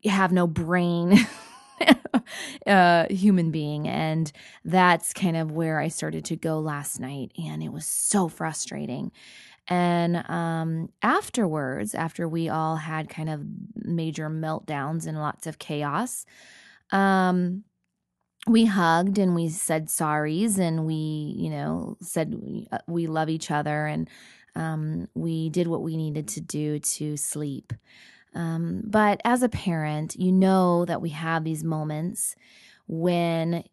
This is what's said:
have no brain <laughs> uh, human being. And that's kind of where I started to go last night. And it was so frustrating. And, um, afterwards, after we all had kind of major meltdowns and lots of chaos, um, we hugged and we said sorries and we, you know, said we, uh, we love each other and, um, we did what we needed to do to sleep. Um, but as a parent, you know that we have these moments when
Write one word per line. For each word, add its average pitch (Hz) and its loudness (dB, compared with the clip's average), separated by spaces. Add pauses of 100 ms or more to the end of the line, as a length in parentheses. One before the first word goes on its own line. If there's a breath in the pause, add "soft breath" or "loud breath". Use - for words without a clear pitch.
have 190 4
no 180 4
brain 175 4
<laughs> - 0
uh, 175 8
human 185 4
being. 151 -4
And 160 0 (340 loud breath)
that's 180 4
kind 170 0
of 160 -2
where 160 0
I 151 -2
started 156 -6
to 165 -4
go 156 -2
last 147 -6
night. 135 -8
And 156 -8
it 156 -6
was 156 -10
so - 0
frustrating. 147 -8 (540 loud breath)
And, 175 0
um, 165 -4 (120)
afterwards, 202 0
after 165 -4
we 165 -2
all 160 -2
had 156 -6
kind 156 -6
of 151 -6 (340)
major 160 -4
meltdowns 156 -4
and 156 -6
lots - -6
of 156 -10
chaos, 147 -4 (640 loud breath)
um, 185 2 (840)
we 226 8
hugged 190 4
and 190 4
we 165 2
said 160 -2
sorries 156 0
and 160 2
we, 156 -2
you 165 -4
know, 156 -4
said 156 -4
we, - -10
uh, - -4
we 170 -2
love 160 0
each 160 -4
other 151 -2
and, 156 -4 (460 loud breath)
um, 160 -4
we 160 -2
did 170 0
what 165 -2
we 160 -4
needed 151 -4
to - -8
do 151 -4
to 151 -4
sleep. 143 -6 (640 loud breath)
Um, 165 -4
but 208 2
as 240 4
a 247 2
parent, 156 -2
you 185 2
know 185 6
that 170 -2
we 165 -4
have 160 -2
these 156 -4
moments 156 -4 (520 soft breath)
when 170 0